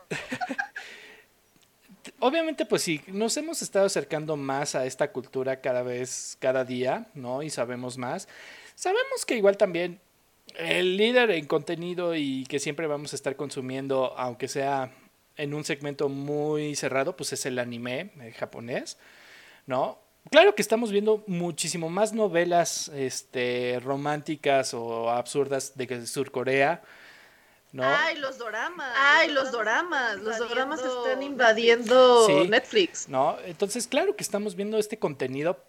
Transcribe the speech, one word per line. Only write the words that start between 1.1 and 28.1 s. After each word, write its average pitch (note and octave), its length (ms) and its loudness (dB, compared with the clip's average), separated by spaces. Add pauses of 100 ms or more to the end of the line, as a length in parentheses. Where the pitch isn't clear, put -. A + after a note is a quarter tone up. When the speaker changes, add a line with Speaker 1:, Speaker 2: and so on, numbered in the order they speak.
Speaker 1:
obviamente, D#4+ 460 0
pues F#3+ 160 0
sí, D#3 260 -2
nos G#3+ 280 -2
hemos D4+ 260 -6
estado G3 240 2
acercando D#3 500 -2
más C#3 380 -4
a C3 120 -2
esta C#3+ 240 -2
cultura B2 500 -4
cada B2 220 0
vez, B2 580 -8
cada C3 240 2
día, B2+ 500 -2
¿no? C3 280 -6
Y D#3 80 -6
sabemos B2 480 -6
más. C3+ 300 -8 (460)
Sabemos B4 520 -2
que C#4 100 0
igual G3 200 4
también F3 440 -2 (560)
el F3+ 400 0
líder A#3 360 4
en D#3 140 -2
contenido E3+ 680 -2
y C3+ 320 -2
que C#3+ 140 -2
siempre D#3+ 260 -4
vamos D3 260 -6
a C#3 40 -6
estar C3+ 200 -4
consumiendo, C3+ 800 -2
aunque B2+ 320 -6
sea C3+ 440 -2 (440)
en D3 180 -6
un D3+ 100 -6
segmento C#3+ 440 -2
muy D3 680 -4
cerrado, C3+ 400 -2
pues C#3+ 160 -8
es C3 140 -6
el B2+ 120 -4
anime, B2 520 -6 (100)
el A#2 140 -16
japonés, C3 600 -8 (720)
¿no? C#3 320 -2 (320)
Claro F#4+ 240 8
que G#3 80 0
estamos A3+ 300 0
viendo G#3+ 340 2
muchísimo F3 640 -4
más G3+ 240 0
novelas, F3 840 2
este, B2 920 -2
románticas C#3+ 880 0
o A#2 360 -2
absurdas C3+ 680 -2
de B2+ 100 -4
que A#2+ 200 -6
Sur C3 240 -4
Corea, C#3 520 2 (880)
¿no? B3 120 -6
Speaker 2:
Ay, D4+ 320 2